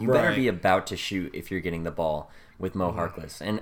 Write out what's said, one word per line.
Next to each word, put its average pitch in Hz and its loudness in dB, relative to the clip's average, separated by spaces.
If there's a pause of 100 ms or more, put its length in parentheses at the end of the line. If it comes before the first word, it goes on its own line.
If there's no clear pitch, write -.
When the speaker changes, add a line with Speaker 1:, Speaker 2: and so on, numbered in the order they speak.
Speaker 1:
you 117 0
better - 6
Speaker 2:
Right. - 2
Speaker 1:
be 127 4
about 92 4
to 95 -6
shoot 92 -4
if - -8
you're 92 -2
getting 85 -2
the 82 -4
ball 76 -2 (280)
with 92 -4
Mo 90 0
Speaker 2:
Mm-hmm. 85 -4
Speaker 1:
Harkless." 85 -6
And, 107 -2